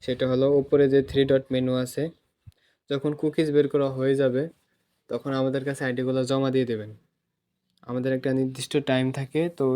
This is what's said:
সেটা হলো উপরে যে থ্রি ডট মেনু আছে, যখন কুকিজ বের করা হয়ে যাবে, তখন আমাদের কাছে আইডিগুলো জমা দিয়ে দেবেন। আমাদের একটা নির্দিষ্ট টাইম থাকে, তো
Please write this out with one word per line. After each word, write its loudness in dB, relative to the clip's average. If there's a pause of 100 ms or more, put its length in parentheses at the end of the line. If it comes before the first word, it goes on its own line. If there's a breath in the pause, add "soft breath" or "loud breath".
সেটা -2
হলো 2 (140)
উপরে 4
যে 6 (100)
থ্রি 2
ডট 2
মেনু 0
আছে, -4 (840)
যখন -2
কুকিজ -2
বের 4
করা 0
হয়ে 0
যাবে, 0 (680)
তখন -6
আমাদের -2
কাছে -6
আইডিগুলো -2
জমা 0
দিয়ে 2
দেবেন। -6 (880)
আমাদের -4
একটা -2
নির্দিষ্ট -4 (160)
টাইম 2
থাকে, -4
তো -4 (100)